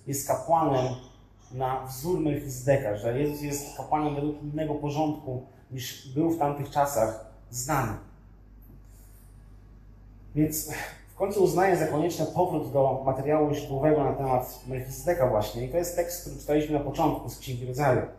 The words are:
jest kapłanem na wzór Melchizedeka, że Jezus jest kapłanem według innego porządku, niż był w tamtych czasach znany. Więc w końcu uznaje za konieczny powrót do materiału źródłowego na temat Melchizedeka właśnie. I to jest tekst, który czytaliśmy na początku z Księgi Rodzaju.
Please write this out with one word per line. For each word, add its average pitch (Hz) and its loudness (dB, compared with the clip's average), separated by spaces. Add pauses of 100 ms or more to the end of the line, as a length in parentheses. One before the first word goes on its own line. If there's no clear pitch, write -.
jest 139 -4
kapłanem 143 2 (680)
na 127 -2
wzór 165 -2
Melchizedeka, 131 2
że 120 -2
Jezus 147 0
jest 143 -6
kapłanem 147 0
według 147 -4
innego 151 -4
porządku, 147 -2 (300)
niż 131 -10
był 165 2
w 165 0
tamtych 143 -2
czasach - 0 (260)
znany. 123 -2 (2500)
Więc 151 0 (360)
w - -20
końcu 202 2
uznaje 175 6
za 156 2
konieczny 160 0
powrót 160 0
do 135 2
materiału 147 2
źródłowego 143 2
na 131 2
temat 127 -2
Melchizedeka 131 0
właśnie. 107 0
I 127 -6
to 170 0
jest 175 -2
tekst, - -4
który 147 -10
czytaliśmy 151 2
na 143 0
początku 147 0
z - -12
Księgi 127 -6
Rodzaju. 127 2 (180)